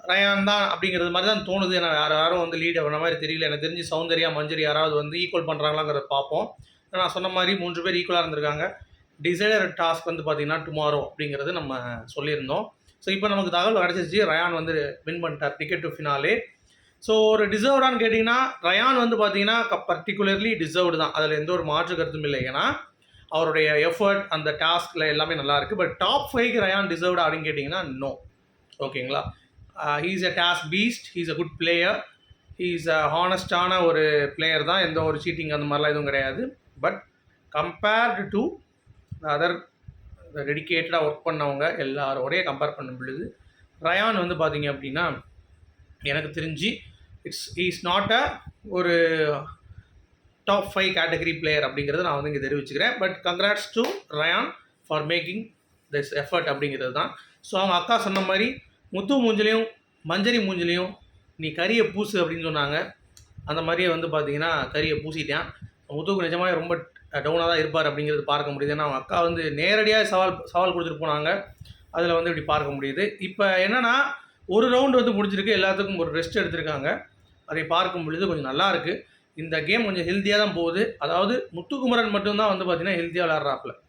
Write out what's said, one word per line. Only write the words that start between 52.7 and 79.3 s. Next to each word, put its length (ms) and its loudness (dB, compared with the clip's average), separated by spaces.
But 220 0
congrats 380 0
to 160 2
ரயான் 420 0
for 140 -2
making 540 -4
this 220 -4
effort 300 0
அப்படிங்கிறது 460 -2
தான். 260 -4
So, 200 -2
அவங்க 160 2
அக்கா 200 2
சொன்ன 220 -2
மாதிரி 420 0
முத்து 340 0
மூஞ்சிலையும் 420 4
மஞ்சரி 340 2
மூஞ்சிலையும் 520 -2
"நீ 160 -6
கரிய 400 2
பூசு" 340 0
அப்படின்னு 200 -4
சொன்னாங்க. 460 -2
அந்த 160 -2
மாதிரியே 280 2
வந்து 180 0
பாத்தீங்கன்னா, 640 -2
கரிய 240 0
பூசிட்டேன். 580 -4
முத்துக்கு 360 -2
நிஜமாவே 280 0
ரொம்ப 320 -2
டவுனா 360 0
தான் 100 4
இருப்பார் 360 2
அப்படிங்கிறது 280 -2
பார்க்க 300 -2
முடியுது. 160 -4
ஏன்னா, 100 0
அவங்க 180 0
அக்கா 260 -2
வந்து 340 0
நேரடியா 480 4
சவால், 420 2
சவால் 280 2
கொடுத்துட்டு 300 -4
போனாங்க. 400 0
அதுல 220 0
வந்து 160 2
இப்படி 160 -4
பார்க்க 260 0
முடியுது. 480 -2
இப்ப 380 0
என்னன்னா, 380 2
ஒரு 240 4
ரவுண்டு 340 6
வந்து 200 2
முடிஞ்சிருக்கு. 360 2
எல்லாத்துக்கும் 380 0
ஒரு 220 -2
ரெஸ்ட் 160 -4
எடுத்திருக்காங்க. 640 -2
அதை 180 -4
பார்க்கும் 420 0
பொழுது 220 -2
கொஞ்சம் 180 -2
நல்லா 240 0
இருக்கு. 360 -2